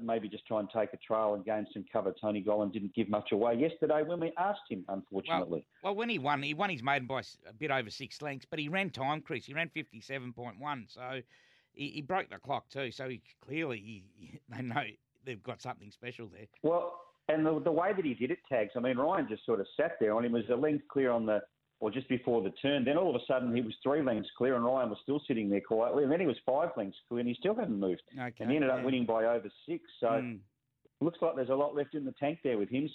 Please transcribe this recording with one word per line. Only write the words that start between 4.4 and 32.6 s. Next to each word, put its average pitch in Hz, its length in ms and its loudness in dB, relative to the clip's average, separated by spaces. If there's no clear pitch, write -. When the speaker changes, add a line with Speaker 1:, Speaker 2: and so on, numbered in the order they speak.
Speaker 1:
him, 95 200 -6
unfortunately. 95 760 -2
Speaker 2:
Well, 196 120 -2
well, - 20 -2
when 233 140 -2
he 208 100 0
won, 143 240 2
he 147 100 -4
won 196 160 0
his 131 140 -6
maiden 135 240 2
by 131 120 -2
s-, - 180 -10
a 104 60 -20
bit 139 180 -6
over 127 180 0
six - 320 -12
lengths, 143 280 -8
but 160 100 -6
he 147 80 -4
ran 185 220 -2
time, 135 320 -2
Chris. 123 240 -6
He 139 80 -14
ran 165 160 -2
fifty-seven 127 640 -10
point 120 260 -12
one, 135 300 -8
so 127 320 -10
he, - 180 -10
he 131 120 -8
broke 185 280 -4
the 98 80 -14
clock 123 320 -6
too. 135 220 -8
So 131 180 -10
he, 117 120 -10
clearly, 139 340 -4
he, 101 680 -18
<laughs> - 40 -20
they 117 120 -10
know 127 220 -2
they've 120 180 -10
got 113 200 -10
something 113 280 -10
special 120 380 -12
there. 95 200 -18
Speaker 1:
Well, - 360 0
and 156 180 4
the, 156 140 4
the 160 120 2
way 175 240 2
that 185 100 0
he 131 100 0
did 127 160 0
it, 180 80 -2
Tags, 110 240 2
I 120 40 -2
mean, 123 180 2
Ryan 156 320 2
just 107 160 -6
sort 113 140 4
of 95 80 -2
sat 165 220 2
there 107 160 4
on 117 100 4
him, 120 60 2
was 117 200 2
a 120 40 6
length 147 320 2
clear 131 240 4
on 117 160 2
the, 107 140 4
or 110 120 0
just 127 180 -6
before 120 320 2
the 95 80 -2
turn. 143 220 4
Then 143 140 4
all 185 180 4
of 120 60 0
a - 60 -16
sudden 127 280 2
he 123 60 4
was 113 220 -4
three 143 180 4
lengths 113 340 0
clear 127 200 4
and 117 100 2
Ryan 123 240 2
was 104 140 -6
still 147 240 0
sitting 113 200 0
there 98 140 2
quietly. 117 420 2
And 135 80 4
then 165 80 4
he 190 60 2
was 123 180 2
five 147 320 2
lengths 98 220 -6
clear 120 120 -2
and 120 100 0
he 120 60 -2
still - 180 0
hadn't 160 260 -2
moved. 92 220 0
Speaker 2:
Okay, 123 200 -6
Speaker 1:
And 113 100 -2
he 139 60 4
ended 139 160 4
up 127 80 2
Speaker 2:
yeah. 127 60 -2
Speaker 1:
winning 127 200 2
by 113 200 4
over 117 220 2
six. 160 160 -6
So 120 80 2
Speaker 2:
Mm. 113 320 0
Speaker 1:
looks 165 200 0
like 165 140 2
there's 127 140 -2
a 131 60 4
lot 147 200 2
left 143 180 -2
in 147 100 -4
the 131 100 -6
tank 151 300 -2
there 123 140 2
with 101 120 0